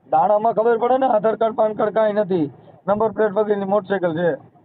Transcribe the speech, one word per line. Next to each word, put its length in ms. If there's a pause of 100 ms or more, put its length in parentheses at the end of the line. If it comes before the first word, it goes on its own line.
(100)
દાણામાં 420
ખબર 260
પડે 200
ને, 80
આધાર 300
કાર્ડ, 180
પાન 180
કાર્ડ 220
કાંઈ 180
નથી. 380 (380)
નંબર 240
પ્લેટ 200
વગરની 320
મોટરસાઇકલ 520
છે. 160 (320)